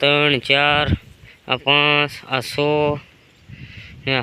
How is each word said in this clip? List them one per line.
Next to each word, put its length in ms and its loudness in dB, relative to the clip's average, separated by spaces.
ત્રણ, 380 2
ચાર, 380 2
આ 140 -2
પાંચ, 480 2
આ 160 -2
છ 40 -10
ને 180 -2